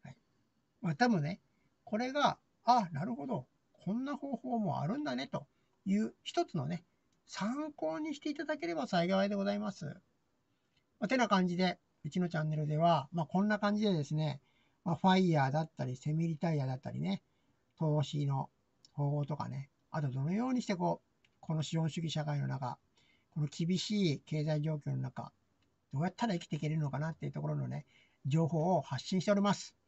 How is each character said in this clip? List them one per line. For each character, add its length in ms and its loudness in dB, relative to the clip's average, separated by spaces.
は 60 -16
い。 60 -18
ま 100 0
あ、 40 0
多 140 4
分 140 4
ね、 180 -4
こ 140 -4
れ 140 -2
が、 260 2
あ、 280 6
な 120 -4
る 100 -4
ほ 120 -8
ど、 200 -4
こ 200 -6
ん 120 -2
な 120 -4
方 200 -6
法 220 -4
も 220 0
あ 60 -2
る 120 -2
ん 60 -4
だ 120 -2
ね 100 -6
と 200 -8
い 140 2
う 240 0
一 220 -2
つ 100 -10
の 120 0
ね、 180 -6
参 460 -4
考 260 -4
に 160 -4
し 60 -10
て 100 -4
い 40 -4
た 100 -6
だ 120 -2
け 100 -6
れ 80 -2
ば 120 -2
幸 380 2
い 40 0
で 60 -2
ご 100 -2
ざ 100 0
い 40 -2
ま 140 -4
す。 120 -12
ま 1200 -14
あ、 20 -2
て 80 2
な 120 4
感 180 4
じ 100 0
で、 220 2
う 60 -6
ち 100 0
の 80 2
チ 100 -2
ャ 60 0
ン 60 -2
ネ 60 0
ル 100 -2
で 100 0
は、 360 4
ま 120 0
あ、 20 -6
こ 160 2
ん 60 2
な 100 2
感 180 2
じ 60 0
で 100 4
で 120 2
す 100 -4
ね、 260 0
ま 80 0
あ、 40 0
フ 120 4
ァ 120 8
イ 100 6
ヤ 180 6
ー 40 0
だ 100 0
っ 140 -6
た 80 -4
り、 120 -4
セ 160 -4
ミ 160 0
リ 80 -2
タ 180 0
イ 40 2
ヤ 80 0
だ 80 -2
っ 60 -8
た 120 -8
り 80 -4
ね、 220 -2
投 240 2
資 240 -2
の 220 0
方 180 0
法 140 0
と 120 -4
か 120 -6
ね、 200 -8
あ 100 -4
と 100 0
ど 120 -2
の 100 0
よ 160 0
う 40 0
に 100 0
し 40 -6
て 100 0
こ 280 0
う、 240 -20
こ 140 -4
の 80 0
資 140 -2
本 140 2
主 80 -6
義 120 -2
社 140 -4
会 140 -2
の 80 -2
中、 320 -4
こ 60 -2
の 80 0
厳 300 -2
し 360 2
い 60 -6
経 240 -2
済 180 0
状 140 -2
況 140 -6
の 80 -2
中、 340 -6
ど 80 -2
う 40 2
や 60 0
っ 60 -20
た 100 0
ら 80 0
生 60 -2
き 60 -16
て 100 -6
い 40 -4
け 80 -2
る 100 0
の 120 0
か 80 -4
な 120 -2
っ 40 -8
て 120 -10
い 40 -4
う 20 -16
と 100 -6
こ 60 -4
ろ 80 -2
の 120 -4
ね、 160 -6
情 200 4
報 300 2
を 40 4
発 260 -8
信 140 0
し 40 -4
て 80 4
お 20 6
り 60 4
ま 140 4
す。 200 -10